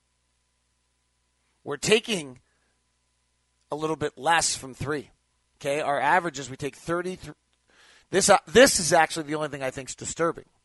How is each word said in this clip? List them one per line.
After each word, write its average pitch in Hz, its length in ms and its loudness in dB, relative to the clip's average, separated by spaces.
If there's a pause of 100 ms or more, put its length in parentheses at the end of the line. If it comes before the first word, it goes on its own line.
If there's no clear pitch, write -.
(1600)
We're 143 140 -8
taking 180 640 -2 (1300)
a 147 60 -6
little 156 200 -4
bit 147 220 -6
less 160 380 0
from 131 180 -14
three. 135 360 -8 (500)
Okay, 143 200 -4
our 143 200 -2
average 156 380 2
is 131 120 -10
we 131 60 -12
take 139 200 -8
thirty. 175 420 -6 (920)
This, 190 180 2
uh, 190 180 8
this 226 320 8
is 160 140 -2
actually 160 320 2
the 147 120 -6
only 151 120 -6
thing 139 140 -12
I 131 80 -4
think's 127 240 -12
disturbing. 160 500 -6 (200)